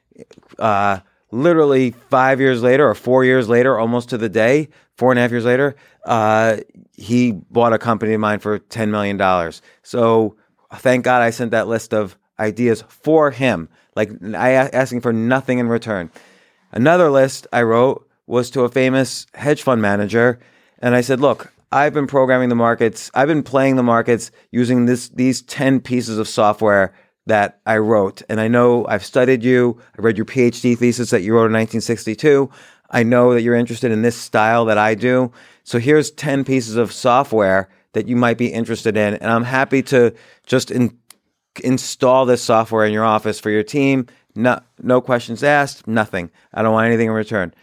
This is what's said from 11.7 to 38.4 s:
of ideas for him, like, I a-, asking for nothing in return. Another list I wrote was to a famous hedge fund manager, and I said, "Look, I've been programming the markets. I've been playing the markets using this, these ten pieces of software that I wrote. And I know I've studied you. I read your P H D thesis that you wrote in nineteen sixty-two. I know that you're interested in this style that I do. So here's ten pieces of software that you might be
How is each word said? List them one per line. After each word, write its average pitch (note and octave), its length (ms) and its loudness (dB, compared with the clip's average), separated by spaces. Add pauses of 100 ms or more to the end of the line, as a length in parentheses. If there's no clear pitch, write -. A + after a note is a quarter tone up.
of G#2+ 240 -4 (220)
ideas A2 500 -2
for D3+ 420 0
him, A#2 380 -4 (260)
like, G#2+ 160 -2 (260)
I A#2+ 140 0
a-, C3 220 2
asking B2 300 -4
for A#2+ 100 -2
nothing B2 460 -2
in A#2+ 100 -2
return. A2 420 -6 (640)
Another D#3+ 380 4
list C3+ 420 0
I A#2+ 100 2
wrote A#2 460 0 (180)
was A#2+ 240 -2
to C3 120 -2
a A#2+ 60 0
famous C3 680 -2
hedge D3 280 -2
fund A#2+ 200 0
manager, G#2 560 0 (400)
and B2 160 0
I B2 60 2
said, B2 200 -2
"Look, C3+ 320 -2 (180)
I've C#3+ 220 0
been C#3+ 140 -2
programming B2+ 440 0
the A#2+ 40 0
markets. A#2 600 0
I've C3+ 120 2
been D3+ 160 0
playing C3+ 320 0
the B2+ 80 2
markets A#2 480 0 (220)
using B2 340 2
this, B2 220 -2
these B2+ 340 -2
ten C3+ 380 -2
pieces A#2+ 380 -6
of A2 100 -4
software G#2 640 2 (320)
that G#2 400 0
I A2 120 0
wrote. G#2+ 500 0
And A2 120 -4
I A2 80 -2
know A#2+ 380 2
I've G#2+ 180 -4
studied B2+ 380 0
you. B2 380 2 (180)
I G2+ 40 -12
read A2 140 2
your A2 80 -4
P C3 180 -2
H A#2+ 180 0
D B2 140 2
thesis A#2+ 360 -2
that A2 120 0
you G#2+ 120 -2
wrote A2+ 120 4
in A2 60 0
nineteen A2 280 -2
sixty-two. C3 720 0 (400)
I A#2+ 120 0
know B2 320 4
that A#2 80 2
you're A#2+ 140 2
interested A#2+ 340 -2
in A2 120 0
this A#2 140 0
style A2+ 500 0
that G#2+ 120 2
I G#2+ 160 2
do. B2+ 380 -2 (320)
So - 140 -4
here's D3 320 2
ten C3+ 340 -4
pieces B2 320 -4
of A2+ 160 -2
software A2 760 0 (240)
that G#2 160 -4
you B2 80 -2
might A#2 220 0
be A#2 140 -4